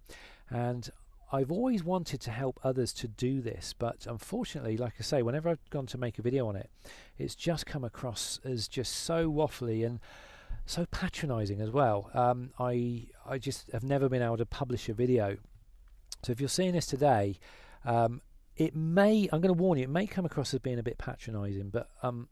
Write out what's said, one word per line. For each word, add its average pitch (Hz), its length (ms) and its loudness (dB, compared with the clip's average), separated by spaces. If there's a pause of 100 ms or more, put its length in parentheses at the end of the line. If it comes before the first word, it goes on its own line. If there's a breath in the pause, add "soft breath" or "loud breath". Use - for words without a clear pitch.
(500 loud breath)
And 120 400 -4 (440)
I've 135 180 2
always 220 320 0
wanted 170 380 -2
to 117 100 -6
help 127 320 -4
others 131 300 0
to 117 160 -8
do 127 320 0
this, - 360 -8
but - 300 -4
unfortunately, 120 720 -4
like 120 220 -2
I 110 40 -8
say, 139 180 2
whenever 147 280 0
I've - 200 -4
gone 139 180 -4
to 123 100 -6
make 123 200 -4
a 110 60 -6
video 123 240 2
on 101 80 -2
it, - 140 -8 (480 loud breath)
it's 135 180 -6
just 165 300 -2
come 139 180 -6
across - 640 -6
as 120 240 -4
just - 260 -4
so 165 340 0
waffly 123 560 0
and 120 140 -2 (640 loud breath)
so 170 260 -2
patronising 113 680 -2
as 107 120 -2
well. 113 420 4
Um, 123 440 2
I, 120 500 -2 (200)
I 135 100 -4
just 127 340 -6
have 113 120 -4
never 139 240 4
been 127 140 2
able 117 160 2
to 117 80 2
publish 123 420 -4
a 113 60 0
video. 110 440 4 (880)
So 127 80 -2
if 117 80 -2
you're 139 100 0
seeing 185 240 2
this 170 140 2
today, 120 500 4 (480 loud breath)
um, 117 360 4 (360)
it 160 180 2
may, 196 560 6
I'm 156 80 4
gonna 185 140 6
warn 170 240 4
you, 127 80 2
it 131 40 -4
may 180 160 0
come 190 200 -2
across 143 280 -2
as 127 60 2
being 123 200 -2
a 113 40 -2
bit 120 140 -4
patronising, 101 720 -6
but, 113 200 -4 (140)
um, 120 280 -4